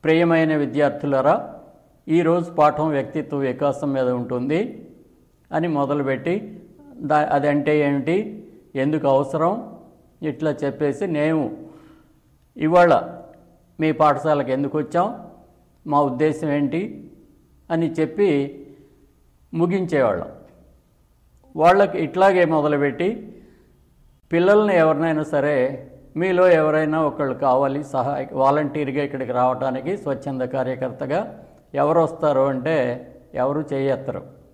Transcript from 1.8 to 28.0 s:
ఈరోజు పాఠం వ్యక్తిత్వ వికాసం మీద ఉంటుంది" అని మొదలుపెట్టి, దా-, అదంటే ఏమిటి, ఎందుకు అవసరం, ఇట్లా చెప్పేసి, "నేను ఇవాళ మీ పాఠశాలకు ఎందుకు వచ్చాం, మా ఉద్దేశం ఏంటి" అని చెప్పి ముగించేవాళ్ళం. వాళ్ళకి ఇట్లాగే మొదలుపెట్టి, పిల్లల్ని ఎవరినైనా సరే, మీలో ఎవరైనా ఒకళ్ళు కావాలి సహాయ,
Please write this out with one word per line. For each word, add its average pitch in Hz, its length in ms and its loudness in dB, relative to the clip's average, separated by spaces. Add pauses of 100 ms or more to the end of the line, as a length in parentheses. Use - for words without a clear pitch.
ఈరోజు 170 420 2
పాఠం 151 380 2
వ్యక్తిత్వ 147 480 -4
వికాసం 139 560 -2
మీద 131 160 0
ఉంటుంది" 123 840 -4 (600)
అని 160 160 -2
మొదలుపెట్టి, 143 960 -4 (340)
దా-, 151 360 0
అదంటే 147 460 2
ఏమిటి, 143 720 -2 (260)
ఎందుకు 147 340 0
అవసరం, 151 680 0 (440)
ఇట్లా 156 280 -2
చెప్పేసి, 143 560 -2
"నేను 151 500 0 (1000)
ఇవాళ 165 640 4 (600)
మీ 156 120 0
పాఠశాలకు 151 580 0
ఎందుకు 135 280 -2
వచ్చాం, 175 500 -2 (580)
మా 147 160 2
ఉద్దేశం 156 480 0
ఏంటి" 147 600 -4 (600)
అని 165 200 0
చెప్పి 165 380 0 (1300)
ముగించేవాళ్ళం. 160 760 0 (1300)
వాళ్ళకి 185 420 4
ఇట్లాగే 185 460 4
మొదలుపెట్టి, 151 1000 0 (880)
పిల్లల్ని 196 440 4
ఎవరినైనా 156 460 2
సరే, 147 340 0 (600)
మీలో 180 320 2
ఎవరైనా 156 540 2
ఒకళ్ళు 143 320 -2
కావాలి 139 500 0
సహాయ, 139 480 -4